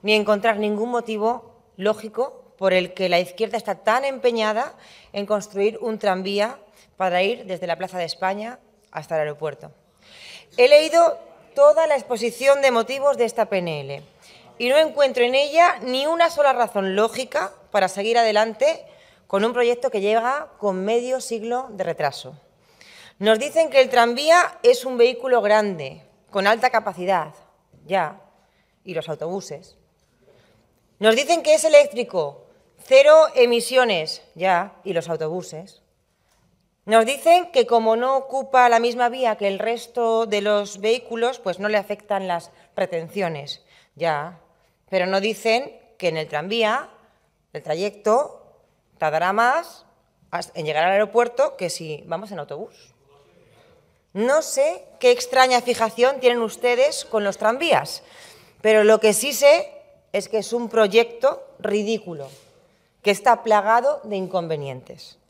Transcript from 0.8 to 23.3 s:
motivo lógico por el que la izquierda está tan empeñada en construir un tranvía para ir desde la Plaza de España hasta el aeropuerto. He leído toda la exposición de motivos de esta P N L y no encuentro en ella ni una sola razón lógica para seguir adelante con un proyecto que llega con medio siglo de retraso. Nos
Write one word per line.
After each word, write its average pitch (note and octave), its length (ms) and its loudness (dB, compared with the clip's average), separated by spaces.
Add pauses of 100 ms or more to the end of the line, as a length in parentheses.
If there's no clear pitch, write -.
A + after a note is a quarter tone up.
motivo A#3 640 -4 (220)
lógico G#3+ 800 -6
por F#3 140 2
el F3+ 200 0
que F#3 160 -4
la F3 100 2
izquierda G3+ 380 -6
está G3 260 -8
tan B3 220 0
empeñada A#3 680 -2 (360)
en G3+ 140 -8
construir G3+ 560 -2
un A3 160 -6
tranvía G3+ 640 -4 (360)
para F#3 280 0
ir A#3+ 220 -4
desde F#3 200 -10
la E3+ 100 -4
Plaza F#3 220 -10
de E3+ 80 -4
España G#3 540 -6 (320)
hasta D#3 240 -10
el D#3 60 0
aeropuerto. D3+ 500 -8 (840)
He B3 100 6
leído D#4 500 6 (380)
toda D4+ 320 6
la D4 80 2
exposición B3 680 0
de C4+ 80 4
motivos B3+ 480 0
de A#3 80 2
esta G#3+ 220 -2
P G3+ 100 -4
N E3 240 -6
L C#3 220 -14 (560)
y A#3+ 100 -2
no C#4 80 4
encuentro C#4+ 460 2
en B3 100 0
ella D4 480 2
ni B3+ 240 -4
una E4 240 0
sola C#4+ 240 2
razón G#3 420 -2
lógica A#3+ 560 -4 (200)
para F#3+ 160 2
seguir G#3+ 320 -2
adelante A3+ 680 0 (400)
con G3 180 -2
un A#3 100 0
proyecto A#3+ 360 0
que A3 120 -4
llega A#3 480 -2 (100)
con F#3+ 260 -4
medio A#3+ 340 -2
siglo A#3 520 -6
de F#3+ 120 -8
retraso. D3 540 -8 (800)
Nos A3 220 2